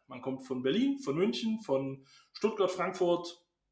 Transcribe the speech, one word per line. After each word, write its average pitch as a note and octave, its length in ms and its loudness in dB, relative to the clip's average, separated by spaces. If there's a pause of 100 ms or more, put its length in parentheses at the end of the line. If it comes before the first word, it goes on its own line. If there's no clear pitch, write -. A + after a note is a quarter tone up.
Man B2+ 160 -14
kommt C3 240 -6
von B2+ 160 -4
Berlin, A#3 360 2
von C#3 160 -2
München, A3 460 0
von C3+ 460 -2 (260)
Stuttgart, G3+ 380 2
Frankfurt, F3 720 0 (300)